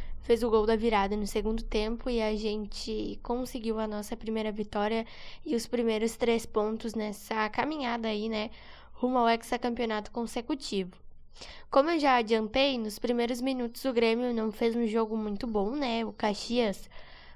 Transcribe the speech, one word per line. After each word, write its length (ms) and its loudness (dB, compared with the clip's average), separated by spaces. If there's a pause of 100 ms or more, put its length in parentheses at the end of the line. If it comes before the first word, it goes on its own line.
(220)
fez 200 4
o 80 2
gol 160 6
da 120 4
virada 400 2
no 100 -2
segundo 360 0
tempo, 460 -2
e 120 2
a 120 2
gente 880 -4
conseguiu 560 -4
a 80 -2
nossa 300 -6
primeira 380 -2
vitória 520 -2 (400)
e 80 0
os 140 0
primeiros 480 2
três 300 2
pontos 480 -2
nessa 560 -2
caminhada 580 -2
aí, 220 -2
né, 200 -2 (440)
rumo 240 0
ao 100 6
hexacampeonato 840 0
consecutivo. 800 -4 (800)
Como 200 6
eu 100 4
já 160 6
adiantei, 640 4
nos 200 -4
primeiros 440 0
minutos 420 -2
o 80 2
Grêmio 420 4
não 160 0
fez 280 2
um 100 2
jogo 300 0
muito 280 -2
bom, 260 0
né? 340 -2
O 80 -6
Caxias 760 0 (460)